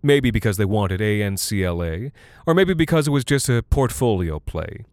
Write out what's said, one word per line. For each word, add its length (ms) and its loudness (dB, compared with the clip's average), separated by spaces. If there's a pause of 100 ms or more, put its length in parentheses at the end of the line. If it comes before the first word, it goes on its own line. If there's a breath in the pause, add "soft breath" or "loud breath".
maybe 260 4
because 280 0
they 80 0
wanted 360 -2
A 220 0
N 120 -2
C 280 -4
L 200 -2
A, 280 -6 (340 loud breath)
or 80 2
maybe 220 4
because 320 2
it 40 0
was 140 0
just 240 0
a 140 0
portfolio 760 0
play. 540 -10